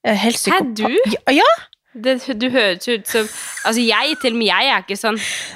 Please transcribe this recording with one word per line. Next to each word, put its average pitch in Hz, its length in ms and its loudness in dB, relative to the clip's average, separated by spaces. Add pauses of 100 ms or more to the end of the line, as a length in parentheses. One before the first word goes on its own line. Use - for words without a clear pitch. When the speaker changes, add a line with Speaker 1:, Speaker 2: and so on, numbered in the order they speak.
Speaker 1:
Jeg 226 100 2
er - 20 4
helt 220 200 0
Speaker 2:
Hæ, - 160 -2
Speaker 1:
psykopat. 311 240 0
Speaker 2:
du? 226 240 0 (120)
Speaker 1:
Ja, - 220 0
ja. 392 160 6 (500)
Speaker 2:
Det, 247 220 0 (180)
du 247 120 0
høres 208 360 0
ut 226 200 -2
som, 220 180 0 (400)
altså, 226 160 2
jeg, 240 400 2
til 233 120 0
og 233 40 -2
med 226 100 2
jeg 190 220 4
er 202 140 0
ikke 196 120 -6
sånn. 220 220 -2 (380)